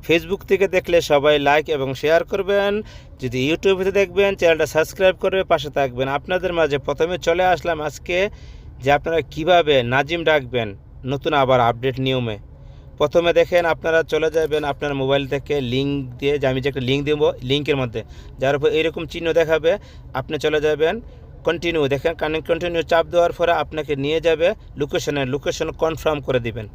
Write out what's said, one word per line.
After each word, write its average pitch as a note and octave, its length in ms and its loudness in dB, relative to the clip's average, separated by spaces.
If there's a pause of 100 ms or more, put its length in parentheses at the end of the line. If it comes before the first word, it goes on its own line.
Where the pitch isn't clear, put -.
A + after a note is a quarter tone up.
Facebook E3 440 0
থেকে F#3+ 180 2
দেখলে F3 320 2
সবাই D3 380 4
লাইক C#3+ 300 2
এবং C3+ 260 -2
শেয়ার D#3+ 300 2
করবেন। G3+ 580 -2 (400)
যদি B2+ 160 -4 (100)
YouTube F3+ 300 2
থেকে F#3 120 0
দেখবেন, G3 460 2
চ্যানেলটা D#3+ 300 4
সাবস্ক্রাইব E3+ 500 2
করে F#3+ 280 0
পাশে D3+ 260 0
থাকবেন। C3 380 -2
আপনাদের F3 440 -2
মাঝে D3+ 260 2
প্রথমে D#3+ 400 -2
চলে E3+ 260 2
আসলাম E3+ 440 0
আজকে F3+ 400 -2 (540)
যে C3+ 100 4
আপনারা D#3+ 280 2
কিভাবে D3+ 640 2
নাজিম C#3 420 0
ডাকবেন B2 440 0 (360)
নতুন C#3 280 -2 (100)
আবার B2+ 180 4
আপডেট A#2 400 0
নিয়মে। B2+ 360 -2 (640)
প্রথমে E3+ 340 2
দেখেন E3+ 420 4
আপনারা D#3+ 280 0
চলে D#3 280 0
যাবেন D3+ 340 0
আপনার C#3+ 300 -4
মোবাইল C#3 320 0
থেকে C#3 340 -4
লিংক C3+ 320 -2 (260)
দিয়ে, C#3+ 200 0
যে C#3 80 0
আমি C3 140 0
যে C3 80 -2
একটা C3+ 120 -4
লিংক C3+ 240 0
দেবো, D3+ 280 2 (100)
লিংকের C#3+ 340 0
মধ্যে B2 260 -4 (380)
যার C#3 160 0
উপর C#3+ 120 2
এরকম D#3 380 -2
চিহ্ন E3 260 -6
দেখাবে, D#3+ 460 2 (360)
আপনি C#3+ 240 -4
চলে D3+ 220 0
যাবেন D3+ 360 2 (500)
কন্টিনিউ। E3 420 0
দেখেন C#3+ 260 0
কানে-, D#3 340 -4
কন্টিনিউ E3+ 340 0
চাপ E3 240 2
দেওয়ার E3+ 260 2
পরে E3+ 200 0
আপনাকে D3+ 520 -2
নিয়ে D#3 160 0
যাবে E3 340 2 (220)
লোকেশনে, C#3+ 500 -2
লোকেশন C#3+ 440 -4
কনফার্ম D#3 500 -2
করে C3 260 0
দিবেন। A2 280 -8